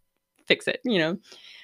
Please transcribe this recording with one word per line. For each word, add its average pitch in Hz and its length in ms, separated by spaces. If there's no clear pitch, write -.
fix - 200
it," - 180
you 233 140
know? 165 200